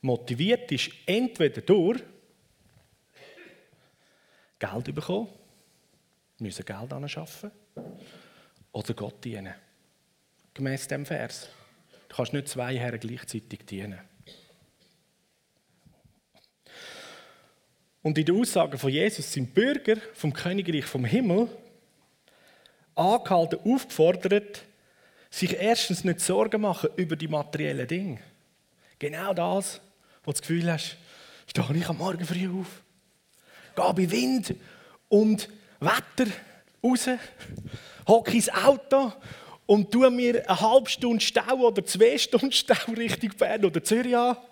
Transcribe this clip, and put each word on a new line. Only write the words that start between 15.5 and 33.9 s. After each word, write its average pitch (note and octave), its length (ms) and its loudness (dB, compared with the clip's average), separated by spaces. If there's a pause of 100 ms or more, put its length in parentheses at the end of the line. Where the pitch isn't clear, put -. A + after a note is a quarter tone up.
Und D#3 140 0
in D#3 80 2
den F3+ 140 2
Aussagen E3 380 0
von C3+ 140 -2
Jesus E3 400 -2
sind B2+ 220 -4
Bürger B3+ 420 2 (180)
vom D3 200 -4
Königreich F3 520 -4
vom C3 200 -6
Himmel G#3 420 2 (1500)
angehalten, F3 680 2
aufgefordert, G3 1000 2 (680)
sich F#3 280 -2
erstens G3+ 460 0
nicht F3 160 0
Sorgen G#3 420 0
machen G3+ 360 -2
über E3 180 -2
die D#3 140 -8
materiellen D3 580 -4
Dinge. E3+ 320 -6 (800)
Genau E3 340 -4
das, F3+ 480 -2 (420)
wo D3+ 80 -6
du - 20 -2
das - 80 -4
Gefühl E3+ 300 0
hast, - 260 -6 (500)
stehe - 180 0 (100)
ich E3+ 140 -2
am E3 80 -4
Morgen F3 280 -4
früh F3+ 240 -4
auf, F3+ 340 -8 (920)
gehe F3+ 300 2